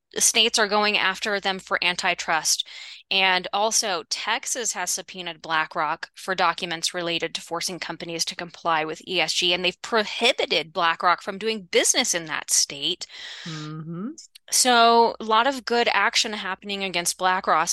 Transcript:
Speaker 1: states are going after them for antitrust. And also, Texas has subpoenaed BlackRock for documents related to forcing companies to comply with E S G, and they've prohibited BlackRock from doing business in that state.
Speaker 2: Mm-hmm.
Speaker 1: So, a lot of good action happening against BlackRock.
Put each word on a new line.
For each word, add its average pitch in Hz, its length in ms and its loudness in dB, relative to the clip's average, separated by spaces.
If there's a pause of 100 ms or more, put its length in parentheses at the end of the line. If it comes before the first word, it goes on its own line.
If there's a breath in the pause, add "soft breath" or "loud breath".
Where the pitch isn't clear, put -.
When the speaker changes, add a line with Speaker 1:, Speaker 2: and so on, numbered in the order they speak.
(180)
Speaker 1:
states 226 400 4
are 214 100 2
going 208 300 2
after 196 420 -2
them 190 180 -2
for - 240 -4
antitrust. 175 840 0 (440 loud breath)
And 190 420 2
also, 202 560 0
Texas 226 640 -4
has 180 180 -4
subpoenaed 175 520 -8
BlackRock 160 720 -2
for - 200 -4
documents 170 600 0
related 170 400 -4
to - 60 -8
forcing 170 380 -6
companies 170 480 -6
to - 100 -8
comply 165 480 -2
with 156 220 -10
E 175 140 0
S 160 140 0
G, 180 180 2
and 175 100 0
they've 180 200 -2
prohibited 214 920 0
BlackRock 170 500 2
from 196 160 -6
doing 214 320 -6
business 262 440 2
in 165 120 -4
that - 240 -6
state. 151 560 -2 (380 loud breath)
Speaker 2:
Mm-hmm. 156 640 -8 (400)
Speaker 1:
So, 233 680 6
a 226 60 -10
lot 220 220 4
of 269 180 -2
good 233 280 2
action 214 420 2
happening 196 500 -6
against 175 320 -2
BlackRock. 185 560 2